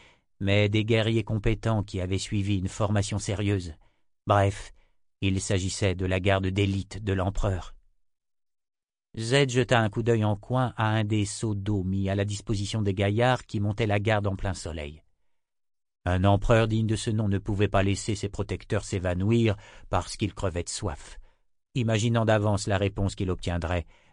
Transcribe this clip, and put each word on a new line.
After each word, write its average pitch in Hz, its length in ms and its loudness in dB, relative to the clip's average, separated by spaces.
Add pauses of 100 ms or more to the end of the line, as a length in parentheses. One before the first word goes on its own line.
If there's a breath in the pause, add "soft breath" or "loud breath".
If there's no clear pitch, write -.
(400 loud breath)
mais 101 300 2
des 107 160 2
guerriers 113 380 2
compétents 110 600 0
qui - 180 -6
avaient 92 160 -2
suivi 101 400 -2
une 92 100 -2
formation 101 520 -2
sérieuse. 98 560 -2 (520)
Bref, 101 460 2 (480)
il 95 200 0
s'agissait 95 540 0
de 92 100 -4
la 92 140 0
garde 95 260 2
d'élite 98 580 -2
de 98 100 0
l'empereur. 95 600 -2 (1400)
Zed 131 320 2
jeta 123 300 2
un 110 100 2
coup 117 140 -2
d'œil 113 200 2
en 107 120 2
coin 123 420 -2
à 110 120 2
un 110 140 0
des 104 220 0
seaux 107 300 -4
d'eau 101 280 -2
mis 95 280 0
à 98 40 0
la 101 100 2
disposition 104 580 -4
des 98 100 0
gaillards 107 540 2
qui 113 120 -4
montaient 107 280 0
la 104 120 2
garde 104 280 0
en 95 80 -2
plein 95 180 -4
soleil. 78 480 -10 (1040)
Un 90 200 2
empereur 110 420 4
digne 110 180 0
de 107 100 0
ce - 140 -4
nom 110 180 0
ne 98 120 0
pouvait 98 300 0
pas 98 120 2
laisser 98 320 0
ses 98 160 -4
protecteurs 98 560 -4
s'évanouir 98 720 2 (340 loud breath)
parce - 260 -4
qu'ils 98 200 -4
crevaient 87 280 -4
de - 60 -12
soif. - 480 -8 (560)
Imaginant 113 520 2
d'avance 107 420 2
la 101 100 2
réponse 98 380 0
qu'il 92 160 -2
obtiendrait, 87 560 -2 (260 soft breath)